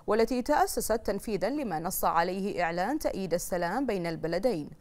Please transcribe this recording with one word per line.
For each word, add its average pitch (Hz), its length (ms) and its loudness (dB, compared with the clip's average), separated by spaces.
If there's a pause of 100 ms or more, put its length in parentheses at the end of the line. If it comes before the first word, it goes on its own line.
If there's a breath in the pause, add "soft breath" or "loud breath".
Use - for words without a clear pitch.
والتي 233 360 2
تأسست 294 500 2
تنفيذا 208 580 0
لما 233 300 -2
نص 175 240 -2
عليه 180 580 2
إعلان 180 360 0
تأييد 190 360 -2
السلام 180 520 0
بين 196 200 -2
البلدين، 165 640 -2 (100)